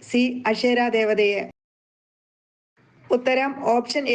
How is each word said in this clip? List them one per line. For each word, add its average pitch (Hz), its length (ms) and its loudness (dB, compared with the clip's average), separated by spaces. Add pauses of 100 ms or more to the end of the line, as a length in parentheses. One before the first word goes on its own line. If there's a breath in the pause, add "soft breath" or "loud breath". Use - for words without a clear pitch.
സി, 247 140 2 (280)
അക്ഷേരാ 240 360 0 (100)
ദേവതയെ. 208 460 0 (1700)
ഉത്തരം 262 340 0 (240)
ഓപ്ഷൻ 247 300 -2 (100)